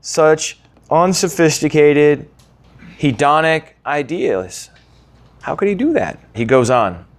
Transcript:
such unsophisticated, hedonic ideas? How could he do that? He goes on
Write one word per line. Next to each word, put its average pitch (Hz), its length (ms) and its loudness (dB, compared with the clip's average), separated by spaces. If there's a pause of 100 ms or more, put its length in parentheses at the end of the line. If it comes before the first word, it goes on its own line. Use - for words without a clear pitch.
such - 580 0 (320)
unsophisticated, 151 1400 2 (720)
hedonic 147 760 0 (100)
ideas? 135 840 -6 (720)
How 143 120 -6
could 196 140 -2
he 202 60 -2
do 285 180 -2
that? - 260 -4 (140)
He 117 100 -4
goes 123 260 2
on 98 360 -2 (140)